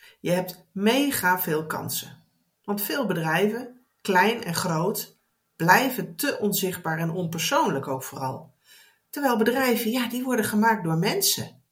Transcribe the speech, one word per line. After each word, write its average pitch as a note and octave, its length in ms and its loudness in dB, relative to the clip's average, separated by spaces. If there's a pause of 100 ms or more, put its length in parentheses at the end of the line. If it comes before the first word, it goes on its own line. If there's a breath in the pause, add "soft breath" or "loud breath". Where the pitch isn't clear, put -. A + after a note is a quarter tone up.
(200 loud breath)
Je E3 120 -2
hebt F3+ 400 -4
mega G#3+ 680 2
veel D#3 260 -2
kansen. - 600 -10 (400)
Want G#3 140 -2
veel D4 240 -2
bedrijven, F#3 800 -2 (160)
klein G3+ 420 4
en E3+ 120 -4
groot, F3 640 -2 (360)
blijven G3+ 600 2
te - 240 -2
onzichtbaar F3 580 -2
en E3 120 -2
onpersoonlijk E3+ 800 0
ook C3 160 -4
vooral. - 520 -8 (540 soft breath)
Terwijl C4+ 280 0
bedrijven, A#3+ 540 2
ja, B3 180 -2
die B3 140 -6
worden B3 220 0
gemaakt G#3+ 380 2
door D#3+ 140 0
mensen. B3 760 -2